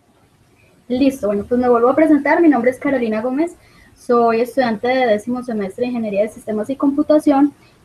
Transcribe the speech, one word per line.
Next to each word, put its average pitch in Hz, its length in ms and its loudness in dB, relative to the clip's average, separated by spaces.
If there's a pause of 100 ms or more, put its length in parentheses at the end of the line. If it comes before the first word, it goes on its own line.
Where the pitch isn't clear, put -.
(880)
Listo, 254 400 0
bueno, 202 220 -4
pues 247 100 0
me 247 80 2
vuelvo 240 220 4
a 277 60 0
presentar. 311 460 2
Mi 330 80 6
nombre 247 200 2
es 262 80 0
Carolina 240 440 -2
Gómez. 277 340 -4 (400)
Soy 233 460 2
estudiante 240 460 -2
de 254 200 0
décimo 240 340 -2
semestre 226 440 -6
de - 20 -2
Ingeniería 214 340 -4
de 226 80 -2
Sistemas 214 400 -8
y 269 60 -6
Computación 285 800 0 (300)